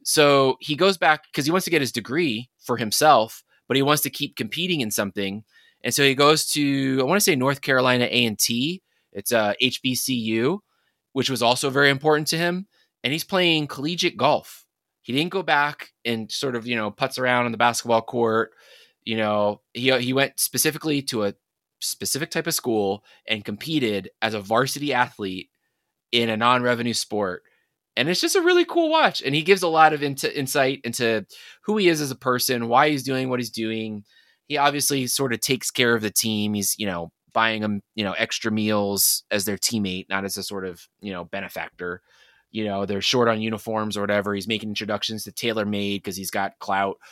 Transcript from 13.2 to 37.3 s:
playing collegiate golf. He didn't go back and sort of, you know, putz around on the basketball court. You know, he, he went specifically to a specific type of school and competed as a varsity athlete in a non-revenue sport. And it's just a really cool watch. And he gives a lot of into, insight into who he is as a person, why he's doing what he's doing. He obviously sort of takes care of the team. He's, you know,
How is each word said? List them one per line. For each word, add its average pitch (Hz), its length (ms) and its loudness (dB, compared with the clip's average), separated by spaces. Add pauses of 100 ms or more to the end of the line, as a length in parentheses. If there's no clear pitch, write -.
playing 165 440 0
collegiate 165 500 -4
golf. 127 480 -2 (380)
He 120 100 -8
didn't 165 180 -2
go 185 120 -4
back 147 480 0 (140)
and 113 260 -4
sort 127 240 -4
of, 113 100 -8
you 123 100 -2
know, 107 140 -2
putz 131 300 -4
around 123 260 2
on 120 60 -2
the 110 60 -6
basketball 117 440 2
court. 113 500 0 (520)
You 110 140 -4
know, 104 440 0 (120)
he, 127 260 0
he 123 140 -2
went 135 260 0
specifically 151 640 -2
to 110 220 -2
a 101 100 -4 (460)
specific - 500 -6
type 165 160 -4
of 165 60 -2
school 104 500 0 (240)
and 107 160 -4
competed 107 680 -4 (120)
as 110 120 0
a 107 60 -4
varsity 131 540 0
athlete 104 560 -4 (640)
in 117 160 2
a 110 80 0
non-revenue 120 560 2
sport. 101 500 -4 (540)
And 127 100 0
it's 180 140 0
just 339 160 0
a 349 40 4
really 349 220 4
cool 339 260 0
watch. 311 320 2
And 135 140 -2
he 160 60 2
gives 180 200 4
a 180 60 2
lot 156 240 6
of 147 100 -2
into, 139 380 -4
insight 135 460 0
into 113 400 0 (380)
who 208 120 0
he 190 140 4
is 160 100 2
as 143 100 -4
a 127 60 -6
person, 123 540 0
why 139 200 6
he's 139 140 -2
doing 131 240 -2
what 123 140 -2
he's 113 100 -8
doing. 110 540 -6 (420)
He 143 80 -4
obviously 143 520 2
sort 127 260 0
of 107 80 -4
takes - 280 -2
care 120 240 4
of 110 80 2
the 107 100 -2
team. 107 420 0
He's, 101 260 -2
you 107 80 -4
know, 85 240 -6 (220)